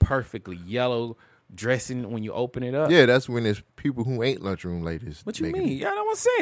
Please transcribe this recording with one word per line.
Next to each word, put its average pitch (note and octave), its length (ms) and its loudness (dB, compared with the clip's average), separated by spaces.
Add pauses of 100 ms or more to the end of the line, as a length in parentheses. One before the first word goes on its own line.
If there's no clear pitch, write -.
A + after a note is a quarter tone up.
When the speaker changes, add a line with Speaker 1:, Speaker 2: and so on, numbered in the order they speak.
Speaker 1:
perfectly A2+ 560 0
yellow A#2 600 -4 (380)
dressing A#2+ 560 -2
when A2 140 -4
you G#2+ 80 -8
open B2 320 -4
it B2+ 100 -4
up. D3+ 160 2
Speaker 2:
Yeah, D#3+ 160 10
that's B2+ 220 4
when A#2+ 180 0
it's G#2 160 0 (140)
people C3 260 -2
who A#2+ 220 -2
ain't C3 180 -2
lunchroom F2 400 -4
ladies E2 420 -8
Speaker 1:
What A3 140 -8
you D#4+ 80 -4
Speaker 2:
making F4+ 160 -4
Speaker 1:
mean? C#4 100 0
Speaker 2:
it. C3+ 100 -6
Speaker 1:
Yeah, - 80 -2
that's G4 80 -4
what G#4+ 120 -2
I'm A4 60 -2 (260)